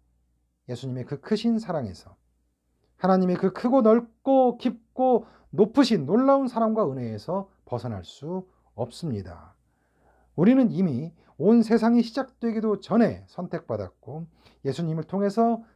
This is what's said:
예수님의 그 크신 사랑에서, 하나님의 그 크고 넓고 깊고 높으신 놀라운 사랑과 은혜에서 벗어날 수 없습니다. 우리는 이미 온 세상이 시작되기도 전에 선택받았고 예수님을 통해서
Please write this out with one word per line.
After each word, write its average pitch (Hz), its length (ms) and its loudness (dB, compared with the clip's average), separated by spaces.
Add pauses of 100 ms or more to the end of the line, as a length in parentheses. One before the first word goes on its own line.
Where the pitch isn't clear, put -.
(680)
예수님의 127 360 -10
그 143 140 -10
크신 220 380 -2
사랑에서, 156 580 -8 (800)
하나님의 185 400 2
그 190 160 0
크고 247 280 2
넓고 240 760 2
깊고 - 680 -2 (240)
높으신 202 560 2
놀라운 262 420 2
사랑과 220 420 -2
은혜에서 131 600 -6 (160)
벗어날 113 400 -8
수 180 420 -12 (280)
없습니다. 95 800 -10 (800)
우리는 233 360 4
이미 156 400 -4 (260)
온 214 260 4
세상이 233 400 2
시작되기도 226 800 -4
전에 160 460 0
선택받았고 147 1000 -10 (360)
예수님을 160 420 -6
통해서 220 580 -2 (120)